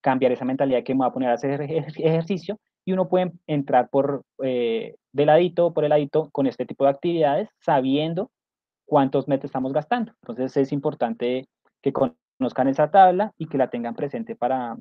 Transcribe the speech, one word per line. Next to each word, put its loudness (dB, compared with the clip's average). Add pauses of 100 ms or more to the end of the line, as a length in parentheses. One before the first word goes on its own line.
cambiar 2
esa -4
mentalidad 0
que -4
me 0
va 2
a -2
poner -2
a 2
hacer -4
ej-, -8
ej-, -4
ejercicio, -2 (280)
y -2
uno 0
puede 0 (160)
entrar 0
por, -2 (180)
eh, -2 (180)
de 2
ladito 4
o -2
por 0
el 0
ladito 0
con 0
este -4
tipo -6
de 6
actividades, 0 (100)
sabiendo 0 (560)
cuántos 2
metros -2
estamos -6
gastando. -4 (100)
Entonces, -6
es 0
importante -4 (340)
que -2
conozcan -4
esa 0
tabla 6
y -8
que -6
la 2
tengan -6
presente -8
para -4